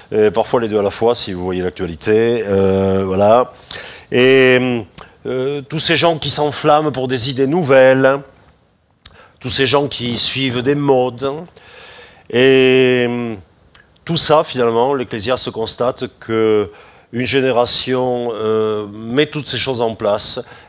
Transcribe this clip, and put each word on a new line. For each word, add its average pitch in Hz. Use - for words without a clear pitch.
et 107
parfois 113
les 113
deux 104
à 101
la 101
fois, 117
si -
vous 90
voyez 92
l'actualité, 107
euh, 98
voilà. 104
Et, 127
euh, 131
tous 160
ces 160
gens 165
qui 143
s'enflamment 151
pour 127
des 127
idées 135
nouvelles, 135
tous 131
ces 135
gens 143
qui 120
suivent 127
des 139
modes, 135
et, 127
euh, 120
tout 165
ça, 156
finalement, 120
l'Ecclésiaste 120
constate 120
que 110
une 120
génération, 123
euh, 107
met 113
toutes 151
ces 131
choses 120
en 113
place, 107